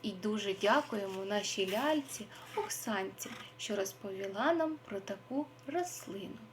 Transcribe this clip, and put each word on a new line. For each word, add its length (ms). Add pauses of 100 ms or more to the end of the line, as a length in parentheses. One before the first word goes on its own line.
І 100
дуже 420
дякуємо 680
нашій 460
ляльці 560 (300)
Оксанці, 720 (280)
що 180
розповіла 760
нам 320
про 160
таку 460 (200)
рослину. 720 (140)